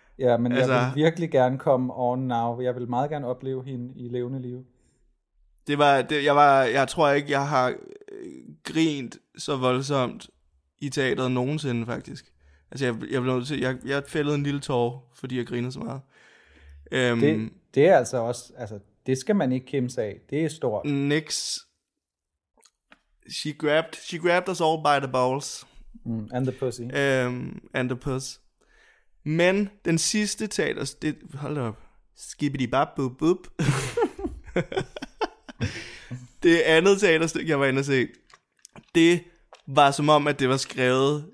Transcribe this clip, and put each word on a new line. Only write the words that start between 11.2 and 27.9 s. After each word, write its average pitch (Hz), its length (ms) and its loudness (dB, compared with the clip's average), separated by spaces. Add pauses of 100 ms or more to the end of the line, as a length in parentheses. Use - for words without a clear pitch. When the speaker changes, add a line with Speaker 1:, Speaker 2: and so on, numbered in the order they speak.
Speaker 2:
nogensinde, 127 540 -2
faktisk. - 460 -12 (380)
Altså, 135 160 -4
jeg, 120 80 0 (160)
jeg 131 120 0
blev 127 140 0
nødt 123 100 -4
til, 147 140 -4
jeg, 131 240 -2
jeg 139 220 -2
fældede 147 280 -2
en 143 80 -2
lille 143 180 -4
tåre, 127 400 -2 (140)
fordi 127 240 -8
jeg 120 80 -4
grinede 120 260 -6
så 143 80 -12
meget. 139 200 -8 (920)
Øhm, 123 280 2
Speaker 1:
Det, 113 300 2 (240)
det 143 140 6
er 190 80 8
altså 127 200 2
også, 120 400 -4
altså, 107 220 -12 (280)
det 131 120 0
skal 208 180 0
man 139 160 2
ikke 127 140 -4
kimse 127 360 -2
af. 101 180 -6 (100)
Det 151 140 0
er 160 40 -2
stort. 123 380 -4
Speaker 2:
Nix. 143 680 -2 (1700)
She 151 220 -6
grabbed, 156 420 0
she - 240 -12
grabbed 175 300 2
us 175 120 -6
all 160 240 2
by 143 220 4
the 127 60 -8
balls. 131 540 -2 (380)
Speaker 1:
Mm, 113 280 -8
and 127 140 -2
the 127 120 -4
pussy. 123 240 -4
Speaker 2:
Øhm, 127 760 -2 (140)
and 127 140 -2
the 123 100 -4